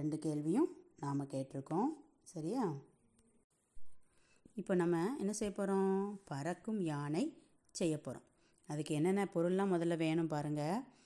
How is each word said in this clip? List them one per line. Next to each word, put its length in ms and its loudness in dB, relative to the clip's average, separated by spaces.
ரெண்டு 180 -2
கேள்வியும் 580 0
நாம 280 -2
கேட்டிருக்கோம். 640 -2
சரியா? 520 -2
இப்போ 200 0
நம்ம 440 2
என்ன 140 -2
செய்ய 240 -4
போறோம்? 680 2
பறக்கும் 560 -4
யானை 600 -2
செய்ய 340 0
போறோம். 220 -10
அதுக்கு 280 -2
என்னென்ன 300 4
பொருள்லாம் 480 2
முதல்ல 240 2
வேணும் 300 2
பாருங்க. 580 0